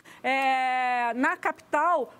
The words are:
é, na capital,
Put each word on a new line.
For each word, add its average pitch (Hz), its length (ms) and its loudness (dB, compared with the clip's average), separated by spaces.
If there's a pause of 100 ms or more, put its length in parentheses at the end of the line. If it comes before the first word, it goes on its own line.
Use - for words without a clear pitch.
(240)
é, 254 920 0
na 302 220 0
capital, 320 840 0